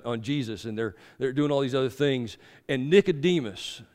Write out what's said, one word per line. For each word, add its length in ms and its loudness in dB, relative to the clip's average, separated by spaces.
on 160 -4
Jesus, 440 -4
and 120 -6
they're, 180 -4
they're 160 -2
doing 160 2
all 120 2
these 120 0
other 160 2
things. 480 -2
And 220 -2
Nicodemus 920 2